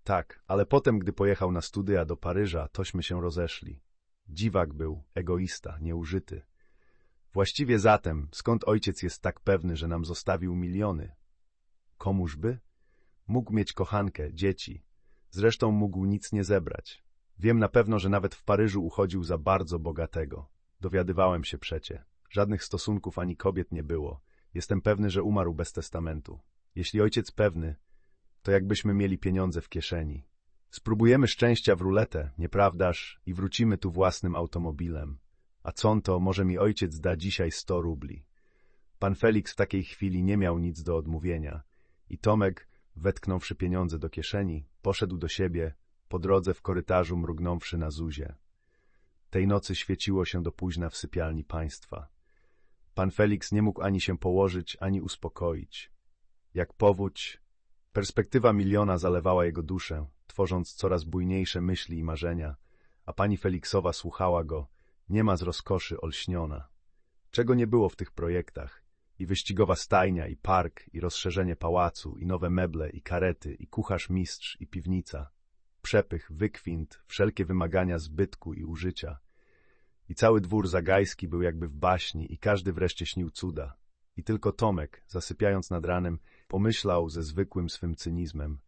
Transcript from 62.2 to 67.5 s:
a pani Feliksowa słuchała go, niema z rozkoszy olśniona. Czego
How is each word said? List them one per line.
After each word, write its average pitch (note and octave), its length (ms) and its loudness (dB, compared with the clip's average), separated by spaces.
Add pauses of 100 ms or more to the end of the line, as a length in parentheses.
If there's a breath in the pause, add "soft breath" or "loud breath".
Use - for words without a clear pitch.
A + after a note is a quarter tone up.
a - 80 -10
pani G2+ 240 2
Feliksowa F2+ 560 0
słuchała F2 500 0
go, D#2 240 -6 (420)
niema G#2 280 4
z E2+ 40 -2
rozkoszy - 600 -4
olśniona. D#2 640 -6 (640)
Czego B2 240 2